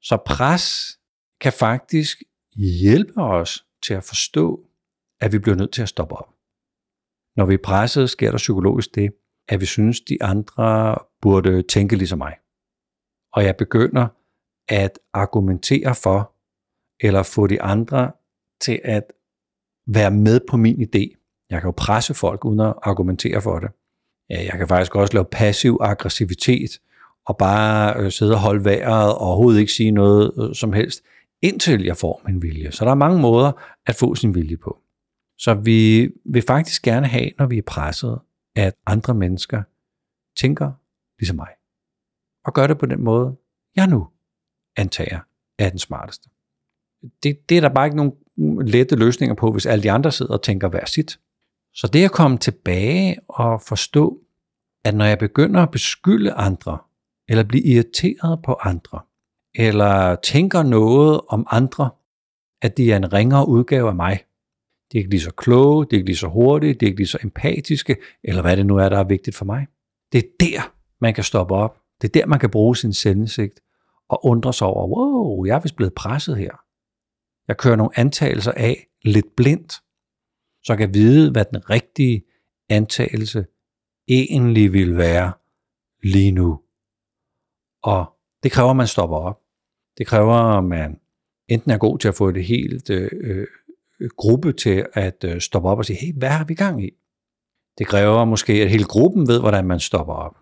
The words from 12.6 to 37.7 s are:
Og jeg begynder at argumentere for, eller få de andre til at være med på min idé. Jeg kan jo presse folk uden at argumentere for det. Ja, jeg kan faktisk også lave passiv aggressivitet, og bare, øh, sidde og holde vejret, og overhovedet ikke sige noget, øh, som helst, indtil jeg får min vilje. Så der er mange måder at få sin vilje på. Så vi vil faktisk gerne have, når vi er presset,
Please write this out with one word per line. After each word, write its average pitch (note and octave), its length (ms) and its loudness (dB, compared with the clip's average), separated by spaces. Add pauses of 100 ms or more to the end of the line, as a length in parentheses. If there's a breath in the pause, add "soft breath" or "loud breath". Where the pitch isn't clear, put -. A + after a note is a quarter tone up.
Og G#2 100 2
jeg F#2+ 140 2
begynder A#2+ 500 0 (600)
at G2 320 -2 (140)
argumentere G2+ 840 -2
for, G2 360 -2 (680)
eller G2 240 2
få G2+ 240 0
de G2 140 -2
andre A#2 500 -2 (500)
til A#2 220 -4
at G#2 200 -4 (840)
være G#2 240 2
med G#2 280 4 (100)
på B2+ 80 0
min A2+ 240 2
idé. G#2+ 340 -2 (340)
Jeg E2+ 120 -6
kan F#2 60 -4
jo E2+ 100 -4
presse A2 360 -2
folk G2 320 -4
uden G#2+ 140 0
at G#2+ 140 0 (100)
argumentere F#2 580 -2
for F#2 180 -4
det. - 100 -10 (600)
Ja, F2 140 -8
jeg F#2 140 -8
kan F2+ 100 -4
faktisk F2+ 280 0
også G2+ 180 2
lave F#2+ 120 2
passiv A2+ 560 0
aggressivitet, - 1000 -2 (440 soft breath)
og G2+ 120 -6
bare, G#2+ 640 2
øh, F#2+ 120 -2
sidde G#2+ 220 2
og G#2+ 60 2
holde G2+ 260 0
vejret, G#2+ 480 2
og - 40 -4
overhovedet G#2+ 420 4
ikke G#2+ 120 2
sige A2 200 0
noget, G2+ 460 6
øh, A2+ 180 -6
som G#2+ 180 -4
helst, - 300 -2 (380 soft breath)
indtil E3 420 0
jeg F2 140 -4
får - 280 -6
min F2+ 160 -4
vilje. D#2 300 -8
Så - 140 -4
der B2+ 60 2
er C#3 40 2
mange D#3+ 260 2
måder B2 300 4 (340 loud breath)
at A#2+ 100 -4
få - 200 0
sin G2+ 200 0
vilje E2 220 -4
på. - 240 -14 (560)
Så - 160 0
vi A2 560 4 (160)
vil B2 160 0
faktisk D3 400 -2
gerne B2+ 260 0
have, B2 300 -4
når C#3 80 0
vi B2 120 -4
er G#2 40 -4
presset, - 580 -8 (360)